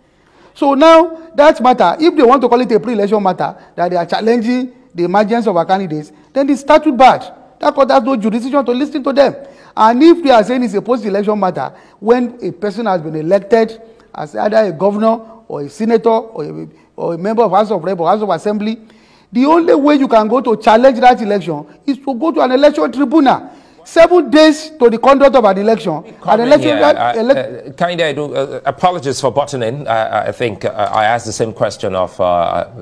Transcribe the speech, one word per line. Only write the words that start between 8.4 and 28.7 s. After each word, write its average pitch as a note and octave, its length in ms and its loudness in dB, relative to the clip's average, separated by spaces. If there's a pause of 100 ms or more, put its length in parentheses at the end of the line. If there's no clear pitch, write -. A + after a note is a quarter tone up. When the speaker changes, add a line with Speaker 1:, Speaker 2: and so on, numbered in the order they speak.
Speaker 1:
to A#3+ 80 -2
listen C#4+ 320 -6
to C#4 80 -2
them. B3 220 2 (420)
And A#3+ 260 2
if E4+ 200 6
they C#4 80 2
are A3+ 140 6
saying B3 180 -2
it's G#3+ 120 -4
a G3 80 -2
post-election G#3 560 -2
matter, F3+ 340 -4 (260)
when A#3+ 440 0
a F3+ 100 -6
person G#3 340 -6
has F#3 160 -2
been D#3 140 -8
elected G3+ 640 0 (340)
as D#3 220 -12
either G#3+ 200 -2
a G#3+ 160 2
governor G#3 480 -2 (280)
or D3 140 -10
a C#3+ 60 -12
senator A3+ 400 -2
or A3+ 360 -4
a, D#3+ 240 -12 (280)
or E3 180 -6
a E3 40 -8
member G#3+ 240 -2
of G#3 80 0
House G3+ 200 0
of F3+ 140 -4
Rep F#3 160 -4
or D#3+ 80 -2
House G#3 140 0
of G3+ 80 -4
Assembly, G#3 480 -4 (540)
the A#3+ 120 0
only E4+ 300 2
way D4 220 2
you C4 120 -2
can G#3+ 200 2
go A#3+ 120 0
to A3 160 -2
challenge A#3 440 4
that B3 200 4
election F3 460 -6 (180)
is C#4 140 -4
to C#4 160 -6
go D4+ 180 -4
to D4+ 80 -2
an C4 120 0
election D4 380 2
tribunal. B3+ 600 0 (340)
Seven E4+ 460 4
days D#4 400 4
to - 180 2
the A3+ 80 0
conduct C4+ 400 4
of A#3+ 80 4
an G3 140 2
election. G3+ 340 -2
An D3 280 -12
Speaker 2:
Comment A3 280 0
Speaker 1:
election D4 220 4
Speaker 2:
here, - 100 0
Speaker 1:
that F#3 360 0
Speaker 2:
uh, A3 40 -2
Speaker 1:
elect- C3 600 -4
Speaker 2:
uh, F3 60 0
Kinde, F3 160 -4
I D#3 120 0
do, C#3+ 200 -6
uh, C3+ 300 -6
apologies C#3 560 -2